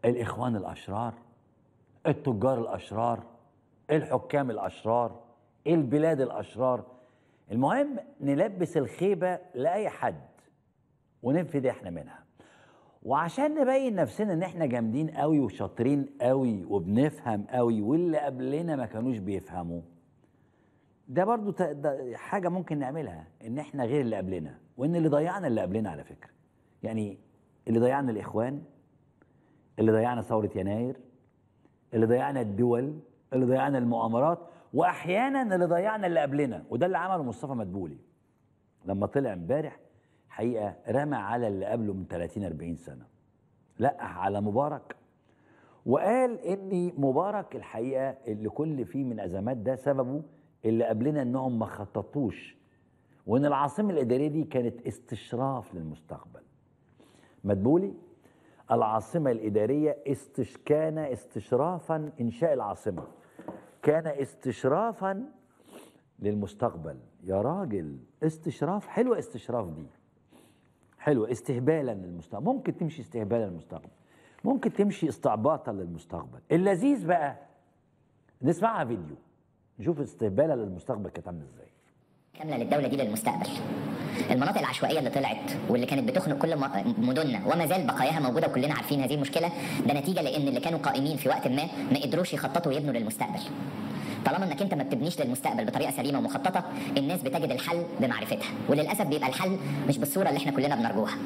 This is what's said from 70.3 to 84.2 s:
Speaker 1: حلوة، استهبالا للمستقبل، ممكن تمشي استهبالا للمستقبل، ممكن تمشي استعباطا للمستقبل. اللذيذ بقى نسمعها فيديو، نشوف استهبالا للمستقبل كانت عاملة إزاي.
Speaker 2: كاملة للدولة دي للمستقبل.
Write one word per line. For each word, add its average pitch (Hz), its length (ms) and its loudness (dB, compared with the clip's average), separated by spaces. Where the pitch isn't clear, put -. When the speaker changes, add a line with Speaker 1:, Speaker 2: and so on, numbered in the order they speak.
Speaker 1:
حلوة، 120 320 2
استهبالا 127 640 0
للمستقبل، 92 500 -10
ممكن 233 320 -2
تمشي 151 260 -6
استهبالا 113 420 -2
للمستقبل، 82 440 -10
ممكن 240 280 2
تمشي 196 360 2
استعباطا 123 640 0
للمستقبل. 92 640 -8
اللذيذ 190 540 4
بقى 156 300 2
نسمعها 170 420 2
فيديو، 87 320 -6
نشوف 147 200 0
استهبالا 127 560 2
للمستقبل 101 540 -4
كانت 87 180 -12
عاملة 82 160 -10
إزاي. - 120 -20
Speaker 2:
كاملة 151 180 -4
للدولة 123 320 2
دي 131 80 0
للمستقبل. - 500 0